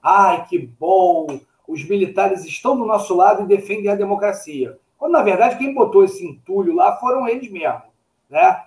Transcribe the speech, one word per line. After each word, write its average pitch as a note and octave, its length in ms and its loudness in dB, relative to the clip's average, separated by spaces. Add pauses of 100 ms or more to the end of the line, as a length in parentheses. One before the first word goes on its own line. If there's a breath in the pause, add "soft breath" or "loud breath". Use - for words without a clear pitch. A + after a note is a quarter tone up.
"Ai, F3+ 460 4
que F3+ 100 -4
bom, D#3+ 840 0 (260)
os D3+ 180 -10
militares F#3+ 600 -2
estão C4 320 -4
do A3+ 80 -4
nosso G#3+ 280 -2
lado F#3 300 2
e F#3 40 -8
defendem G3+ 440 0
a G3+ 40 0
democracia." G3 840 -6 (180)
Quando, D#4 140 -4
na D#4+ 100 4
verdade, G#3 360 2
quem C4+ 160 -6
botou G3+ 320 4
esse - 200 -8
entulho F3 480 -4
lá F3+ 220 2
foram B3 320 -2
eles A#3 240 -6
mesmos, D#3+ 320 -6 (460)
né? F3 380 2